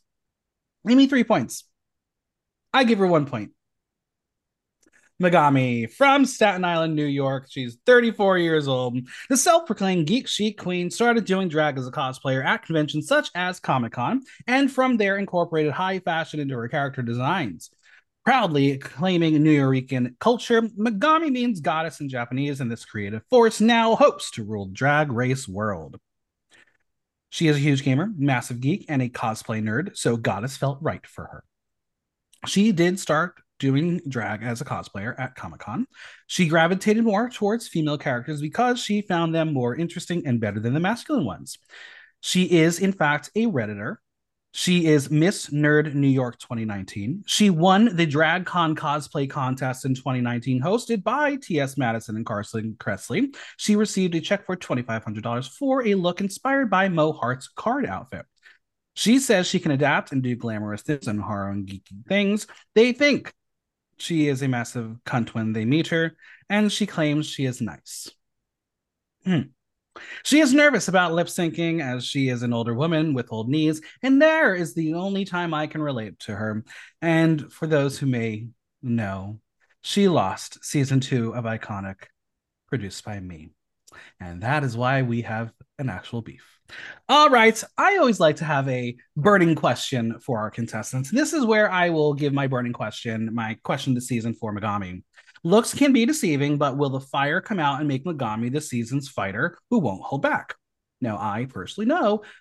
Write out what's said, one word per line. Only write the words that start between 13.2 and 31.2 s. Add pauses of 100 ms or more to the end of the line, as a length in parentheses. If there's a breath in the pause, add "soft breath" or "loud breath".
as
Comic-Con, (240 loud breath)
and
from
there
incorporated
high
fashion
into
her
character
designs. (560 soft breath)
Proudly
claiming
Nuyorican
culture,
Megami
means
goddess
in
Japanese,
and
this
creative
force
now
hopes
to
rule
Drag
Race
world. (1300 soft breath)
She
is
a
huge
gamer,
massive
geek,
and
a
cosplay
nerd,
so
goddess
felt
right
for